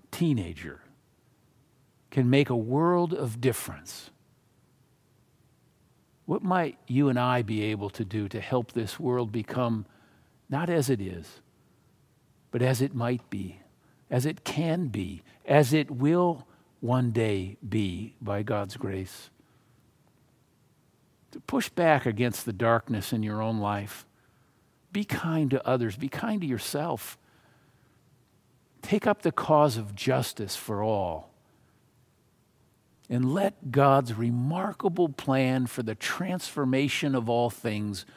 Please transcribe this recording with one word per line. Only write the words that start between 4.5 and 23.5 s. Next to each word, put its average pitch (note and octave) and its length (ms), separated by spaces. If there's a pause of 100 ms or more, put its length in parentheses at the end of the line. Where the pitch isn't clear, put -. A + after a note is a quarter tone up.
what F3+ 180
might F3+ 440
you C#3 240
and B2 80
I B2 240
be G#2+ 220
able G2+ 260
to A2+ 160
do G#2 220
to G#2+ 120
help B2 320
this A2+ 260
world B2 320
become A2+ 540 (640)
not E3 220
as D3+ 180
it A#2 140
is, F2 400 (1080)
but A#2+ 120
as B2+ 180
it C#3 140
might A#2+ 340
be, F#2+ 320 (500)
as B2+ 140
it - 200
can D#3+ 440
be, F2 340 (220)
as D3 300
it D3+ 160
will D#3 580 (320)
one B2 300
day G#2 480 (100)
be G2 520
by G#2 220
God's G2+ 360
grace? F#2+ 500 (2000)
To - 80
push - 280
back D#3+ 380
against A#2 400
the A2+ 60
darkness A2+ 600
in A2 100
your G#2+ 200
own A2 160